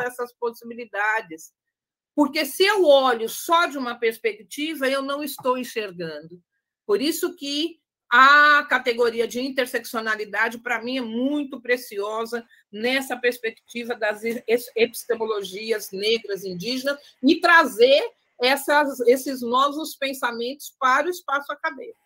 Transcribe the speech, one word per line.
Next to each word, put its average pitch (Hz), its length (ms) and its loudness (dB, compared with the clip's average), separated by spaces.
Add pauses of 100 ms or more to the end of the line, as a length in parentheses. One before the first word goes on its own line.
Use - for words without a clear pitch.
essas 247 300 -8
possibilidades. 220 1160 -6 (640)
Porque 294 300 2
se - 200 0
eu 403 200 4
olho 254 440 4
só 339 380 0
de 277 100 -6
uma 240 200 -6
perspectiva, 247 920 -4
eu 277 140 0
não 277 180 -6
estou 254 380 -4
enxergando. 175 840 -10 (460)
Por 208 160 2
isso 320 320 -2
que 294 460 -6 (280)
a 294 640 8
categoria 233 560 0
de 226 140 -6
interseccionalidade, 226 1160 -4
para 233 220 -4
mim, 254 180 -6
é - 20 -4
muito 269 600 -4
preciosa 226 840 -6 (240)
nessa 254 460 -2
perspectiva 233 800 -6
das 208 260 -4
es-, 233 540 -2
epistemologias 220 1120 -4
negras, 202 540 -4
indígenas, 247 520 -6 (240)
e 330 200 4
trazer 277 600 6 (400)
essas, 269 600 2
esses 262 420 2
novos 277 540 0
pensamentos 262 840 -6
para 269 300 2
o - 20 -2
espaço 285 400 -4
acadêmico. 294 560 -8